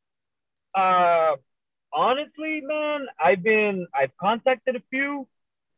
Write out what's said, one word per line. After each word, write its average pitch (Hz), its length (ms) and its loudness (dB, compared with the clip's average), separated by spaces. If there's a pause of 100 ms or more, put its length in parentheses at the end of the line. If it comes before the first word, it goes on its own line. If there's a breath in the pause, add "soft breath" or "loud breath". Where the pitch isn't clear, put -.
(760)
Uh, 175 580 4 (600)
honestly, 302 720 -2
man, 294 420 -4 (160)
I've 180 200 2
been, 208 520 0
I've 139 240 -2
contacted 233 580 -2
a - 140 -10
few, 277 360 -6 (520)